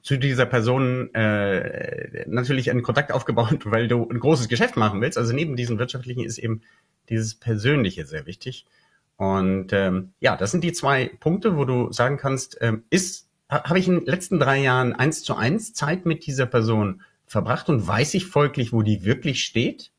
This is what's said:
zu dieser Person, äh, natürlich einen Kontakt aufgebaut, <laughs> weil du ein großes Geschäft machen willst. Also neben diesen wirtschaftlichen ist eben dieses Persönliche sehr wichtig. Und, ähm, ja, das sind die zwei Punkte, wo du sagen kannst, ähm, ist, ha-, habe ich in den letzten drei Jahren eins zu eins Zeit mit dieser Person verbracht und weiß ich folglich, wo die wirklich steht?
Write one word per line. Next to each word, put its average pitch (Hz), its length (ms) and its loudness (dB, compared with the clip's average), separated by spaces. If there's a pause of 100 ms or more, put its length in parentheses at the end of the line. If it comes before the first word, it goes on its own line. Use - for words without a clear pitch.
zu 143 120 0
dieser 131 300 2
Person, 127 680 0
äh, - 1120 -2
natürlich 123 460 0
einen 123 100 0
Kontakt 135 300 0
aufgebaut, 117 480 0
<laughs> 107 100 -8
weil 113 160 2
du 117 240 2
ein 123 80 -4
großes 123 300 2
Geschäft 208 280 0
machen 104 240 2
willst. 131 160 -2
Also 117 160 0
neben 147 220 -2
diesen 120 240 -2
wirtschaftlichen 127 460 -6
ist - 140 -8
eben 113 240 -4 (460)
dieses 110 280 -2
Persönliche 110 680 0
sehr 73 220 -10
wichtig. - 400 -14 (500)
Und, 95 560 0
ähm, 95 460 0
ja, 123 180 0
das 101 140 -2
sind 175 140 0
die 170 80 0
zwei 135 360 0 (120)
Punkte, 190 360 0
wo 139 80 0
du 123 280 0
sagen 131 240 0
kannst, 135 440 -4
ähm, 113 300 0
ist, - 380 -2 (200)
ha-, 147 140 0
habe 170 160 2
ich 185 80 2
in 180 140 4
den - 60 -8
letzten 160 340 -2
drei 135 180 4
Jahren 127 340 2
eins 139 300 0
zu - 140 -4
eins 160 360 -2
Zeit 170 320 -2
mit 160 220 -2
dieser 135 200 -2
Person 110 560 0 (220)
verbracht 110 440 -2
und 117 180 2
weiß 110 280 0
ich 185 120 0
folglich, 139 460 0
wo 113 100 2
die 107 220 2
wirklich 120 400 0
steht? - 540 -4